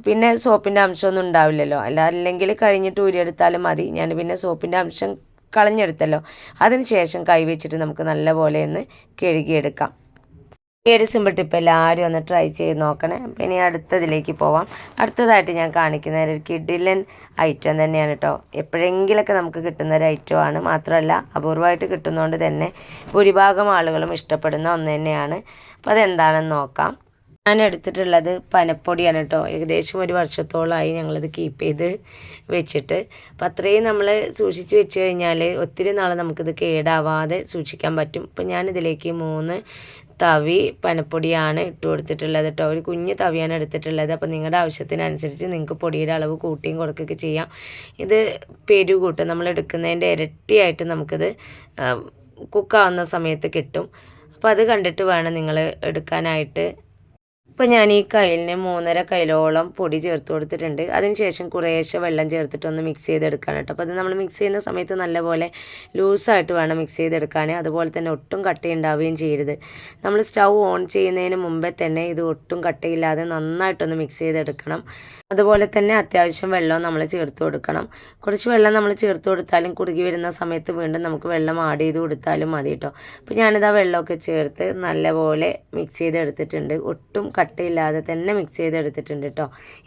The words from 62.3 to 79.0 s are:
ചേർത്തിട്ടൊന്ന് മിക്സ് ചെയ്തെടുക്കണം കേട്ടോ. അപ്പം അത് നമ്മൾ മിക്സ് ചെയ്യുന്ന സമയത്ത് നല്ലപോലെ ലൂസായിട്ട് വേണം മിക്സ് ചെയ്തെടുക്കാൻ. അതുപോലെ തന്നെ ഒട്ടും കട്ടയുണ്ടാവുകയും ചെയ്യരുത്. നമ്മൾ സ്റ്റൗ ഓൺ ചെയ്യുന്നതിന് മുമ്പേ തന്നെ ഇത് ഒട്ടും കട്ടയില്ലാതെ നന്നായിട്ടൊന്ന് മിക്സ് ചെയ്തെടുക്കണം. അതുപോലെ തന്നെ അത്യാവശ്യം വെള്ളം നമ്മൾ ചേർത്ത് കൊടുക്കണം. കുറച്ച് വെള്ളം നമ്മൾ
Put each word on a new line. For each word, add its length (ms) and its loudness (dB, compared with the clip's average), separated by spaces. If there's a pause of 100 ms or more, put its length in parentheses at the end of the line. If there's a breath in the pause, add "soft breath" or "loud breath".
ചേർത്തിട്ടൊന്ന് 540 -4
മിക്സ് 220 -8
ചെയ്തെടുക്കണം 500 -2
കേട്ടോ. 140 -8
അപ്പം 120 -8
അത് 140 -6
നമ്മൾ 220 -4
മിക്സ് 180 -8
ചെയ്യുന്ന 280 -2
സമയത്ത് 360 -6
നല്ലപോലെ 440 -2 (520 loud breath)
ലൂസായിട്ട് 600 2
വേണം 220 0
മിക്സ് 200 -6
ചെയ്തെടുക്കാൻ. 500 -2 (100)
അതുപോലെ 360 -2
തന്നെ 200 -4
ഒട്ടും 320 -8
കട്ടയുണ്ടാവുകയും 720 -2
ചെയ്യരുത്. 320 -2 (500 loud breath)
നമ്മൾ 240 2
സ്റ്റൗ 220 4 (180)
ഓൺ 140 0 (120)
ചെയ്യുന്നതിന് 520 0
മുമ്പേ 240 -2 (120)
തന്നെ 300 -2
ഇത് 180 -2
ഒട്ടും 380 -6
കട്ടയില്ലാതെ 640 -2
നന്നായിട്ടൊന്ന് 720 -2
മിക്സ് 220 -8
ചെയ്തെടുക്കണം. 560 -4 (520 loud breath)
അതുപോലെ 320 6 (100)
തന്നെ 240 4
അത്യാവശ്യം 560 0
വെള്ളം 300 2
നമ്മൾ 160 -2 (120)
ചേർത്ത് 300 -6
കൊടുക്കണം. 420 -4 (380 loud breath)
കുറച്ച് 280 -2
വെള്ളം 260 6
നമ്മൾ 140 2 (120)